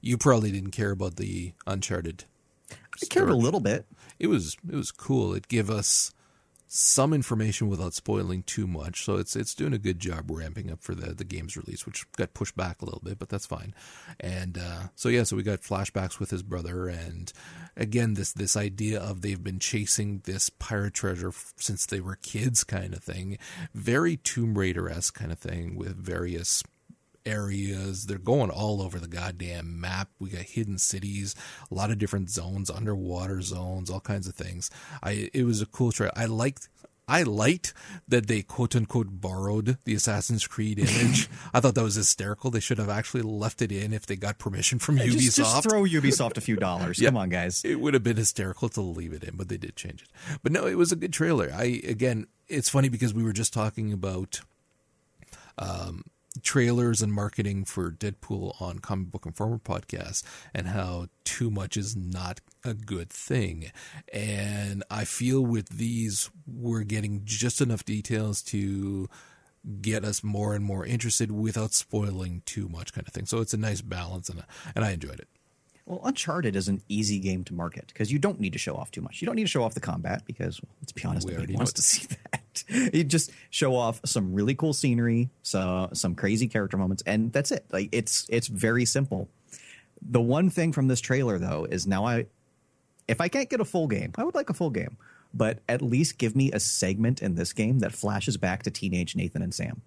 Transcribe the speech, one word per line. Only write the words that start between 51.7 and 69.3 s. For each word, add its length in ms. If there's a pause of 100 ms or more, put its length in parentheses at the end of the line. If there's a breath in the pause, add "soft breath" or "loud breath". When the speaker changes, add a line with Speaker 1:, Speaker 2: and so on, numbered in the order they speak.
Speaker 1:
again, 440 (200)
it's 220
funny 200
because 240
we 100
were 100
just 200
talking 380
about, 500 (1160 loud breath)
um, 460 (380)
trailers 600
and 100
marketing 540
for 260
Deadpool 680
on 180
Comic 320
Book 140
Informer 320
podcast 680 (300 loud breath)
and 140
how 400 (180)
too 260
much 240
is 200
not 440 (240)
a 100
good 360
thing. 600 (420 loud breath)
And 760
I 140
feel 380
with 280
these, 600 (180)
we're 360
getting 420
just 340
enough 240
details 600
to 640 (720 loud breath)